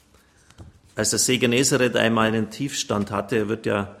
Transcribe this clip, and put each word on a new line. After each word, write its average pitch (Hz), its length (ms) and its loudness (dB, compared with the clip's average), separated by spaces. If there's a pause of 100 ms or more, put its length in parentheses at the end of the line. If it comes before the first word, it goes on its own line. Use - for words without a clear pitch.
(960)
Als 107 160 0
der 110 80 0
See 127 180 2
Genezareth 123 580 2
einmal 113 320 2
einen 110 220 0
Tiefstand 110 600 -4
hatte, 101 280 -2
er 104 100 0
wird 110 180 -4
ja 101 340 -2